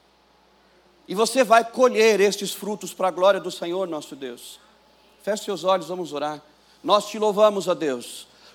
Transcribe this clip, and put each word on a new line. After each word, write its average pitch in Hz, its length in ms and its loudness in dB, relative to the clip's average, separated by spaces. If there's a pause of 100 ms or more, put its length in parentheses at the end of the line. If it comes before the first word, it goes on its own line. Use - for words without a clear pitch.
(1080)
E 175 60 -10
você 220 280 2
vai 226 220 6
colher 220 560 4
estes 196 320 0
frutos 202 420 -8
para 185 140 -2
a - 20 2
glória 180 300 4
do 170 100 -10
Senhor 180 380 -6
nosso 151 260 -10
Deus. 127 460 -16 (640)
Feche 208 200 -4
seus 175 200 -6
olhos, 185 240 0
vamos 175 240 -8
orar. 147 280 -6 (420)
Nós 202 240 2
te 226 120 -10
louvamos, 208 500 2
ó 180 60 0
Deus, 139 520 -6 (280)